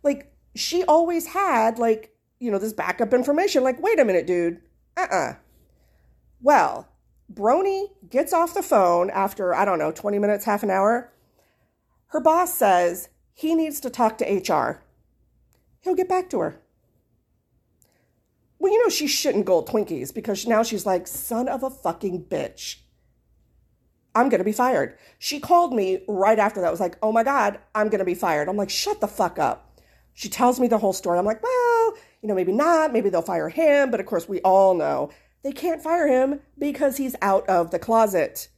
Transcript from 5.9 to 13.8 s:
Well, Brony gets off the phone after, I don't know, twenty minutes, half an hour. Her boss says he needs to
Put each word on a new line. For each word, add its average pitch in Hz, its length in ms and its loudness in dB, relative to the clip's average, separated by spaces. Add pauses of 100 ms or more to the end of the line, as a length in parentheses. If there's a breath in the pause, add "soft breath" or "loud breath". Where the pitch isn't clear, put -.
Well, 240 460 2 (460)
Brony 381 540 0 (200)
gets 269 240 -2
off 339 220 0
the 392 80 -2
phone 180 480 2
after, 190 460 -2
I 190 100 2
don't 180 140 0
know, 156 120 -2
twenty 202 280 -4
minutes, 208 260 -2
half 208 160 0
an 208 80 -2
hour. 208 420 0 (960)
Her 311 100 -4
boss 330 340 2
says 180 560 2 (240)
he 320 220 -2
needs 311 240 -2
to 254 100 -8